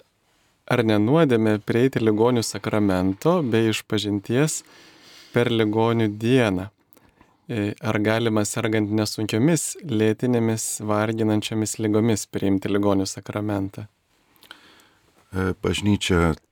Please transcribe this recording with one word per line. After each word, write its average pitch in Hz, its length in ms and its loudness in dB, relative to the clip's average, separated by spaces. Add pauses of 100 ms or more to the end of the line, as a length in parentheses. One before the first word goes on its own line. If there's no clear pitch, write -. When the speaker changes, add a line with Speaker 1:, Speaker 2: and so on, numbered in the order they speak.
(680)
Speaker 1:
ar 120 160 2
ne 107 140 4
nuodėmė 113 680 4
prieiti 120 360 2
ligonių 110 440 2
sakramento 101 960 0
bei 113 300 2
išpažinties 107 880 -2 (720)
per 120 200 2
ligonių 113 580 2 (100)
dieną? 110 500 0 (800)
E, 104 320 -4
ar 110 180 -2
galima 110 480 0
sergant 110 480 -2
nesunkiomis, 110 880 -2
lėtinėmis, 113 1040 -2
varginančiomis 107 960 -2
ligomis 107 480 0
priimti 98 400 -2
ligonių 101 400 0
sakramentą? 104 800 -8 (1400)
Speaker 2:
E, 92 300 -4
bažnyčia 90 720 0 (180)